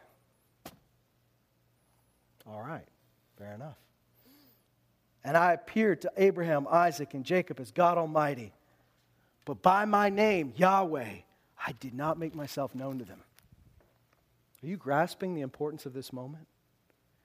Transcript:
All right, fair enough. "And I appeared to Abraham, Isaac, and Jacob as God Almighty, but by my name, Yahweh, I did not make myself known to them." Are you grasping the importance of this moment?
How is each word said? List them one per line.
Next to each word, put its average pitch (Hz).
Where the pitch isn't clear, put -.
All 107
right, 135
fair 104
enough. 127
"And 143
I 175
appeared 208
to 175
Abraham, 170
Isaac, 165
and 131
Jacob 165
as 120
God 175
Almighty, 151
but 147
by 196
my 208
name, 196
Yahweh, 160
I 139
did 120
not 151
make 160
myself 143
known 131
to 117
them." 92
Are 131
you 190
grasping 170
the 156
importance 147
of 131
this 131
moment? 139